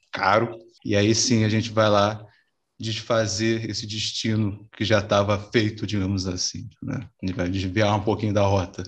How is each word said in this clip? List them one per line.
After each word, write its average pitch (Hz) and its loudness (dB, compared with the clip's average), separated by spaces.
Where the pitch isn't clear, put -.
caro. 107 2
E 107 -2
aí 101 4
sim 110 2
a 107 2
gente 107 0
vai 107 4
lá 104 2
desfazer 110 -2
esse 107 -8
destino 107 -4
que 113 -4
já 101 4
tava 101 2
feito, 107 0
digamos 95 -2
assim, 95 -6
né? - -8
A 95 -6
gente 92 -4
vai 90 -2
desviar 98 0
um 101 -2
pouquinho 104 -2
da 101 2
rota, 98 0